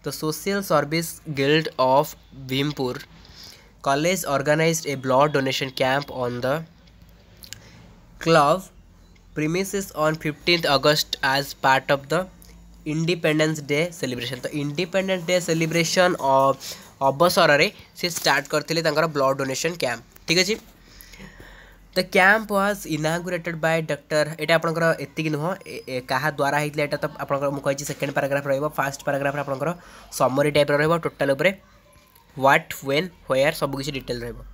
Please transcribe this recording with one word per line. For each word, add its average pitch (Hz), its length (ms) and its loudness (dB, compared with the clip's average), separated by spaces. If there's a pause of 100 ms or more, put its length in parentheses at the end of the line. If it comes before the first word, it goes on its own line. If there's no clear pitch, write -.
The 147 60 -6
Social 196 520 -4
Service 160 480 0 (280)
Guild 151 300 2 (100)
of 131 360 4 (340)
Bhimpur 135 460 -2 (880)
College 156 420 0
organized 151 640 2
a 139 100 -4
blood 135 360 4
donation 135 380 0
camp 135 400 0
on 123 300 -6
the 131 140 0 (1700)
club 160 400 4 (720)
premises 190 580 -4
on 156 300 0
fifteenth 160 420 0
August 143 560 2
as 139 320 -2
part 135 420 2
of 135 120 -12
the 160 120 0 (680)
ଇଣ୍ଡିପେଣ୍ଡେନ୍ସ 160 760 0
ଡେ 143 200 -2 (200)
ସେଲିବ୍ରେସନ୍। 123 400 -6
ତ 139 120 -10
ଇଣ୍ଡିପେଣ୍ଡେନ୍ସ 175 760 -2
ଡେ 180 140 2
ସେଲିବ୍ରେସନ୍ 165 800 2
ଅ-, 135 340 4 (480)
ଅବସରରେ 160 720 4 (240)
ସେ 180 140 -6
ଷ୍ଟାର୍ଟ 143 380 0
କରିଥିଲେ 160 340 -2
ତାଙ୍କର 160 240 2
ବ୍ଲଡ୍ 135 320 0
ଡୋନେସନ୍ 131 380 -4
କ୍ୟାମ୍ପ, 120 260 -4 (240)
ଠିକ୍ 165 120 2
ଅଛି। 185 160 0 (1400)
The 185 80 0
camp 202 460 4
was 196 260 0 (100)
inaugurated 170 760 -4
by 160 200 2
ଡକ୍ଟର, 151 460 -2 (140)
ଏଇଟା 156 140 2
ଆପଣଙ୍କର 165 320 0 (140)
ଏତିକି 156 300 -6
ନୁହଁ, 151 200 -2 (160)
ଏ, - 80 -12 (140)
ଏ, 127 120 -6
କାହା 135 300 -2
ଦ୍ୱାରା 143 280 0
ହେଇଥିଲା 151 260 -2
ଏଇଟା 147 120 -4
ତ 151 100 -4 (160)
ଆପଣଙ୍କର 139 280 -2
ମୁଁ 143 100 -6
କହିଛି 139 240 -4
ସେକେଣ୍ଡ 143 280 -6
ପାରାଗ୍ରାଫ 139 340 -2
ରହିବ। 139 200 -2 (120)
ଫାଷ୍ଟ 139 260 -4
ପାରାଗ୍ରାଫରେ 139 360 -2
ଆପଣଙ୍କର 143 300 -4 (420)
ସମରି 143 380 2
ଟାଇପ୍ର 147 300 4
ରହିବ, 156 160 4
ଟୋଟାଲ 147 400 -2
ଉପରେ 160 140 2 (880)
ହ୍ୱାଟ୍, 143 340 4 (100)
ହ୍ୱେନ୍, 147 280 -2 (200)
ହ୍ୱେୟାର 135 240 2
ସବୁ 139 260 -4
କିଛି 139 140 -8
ଡିଟେଲ 123 300 -8
ରହିବ 113 160 -12 (140)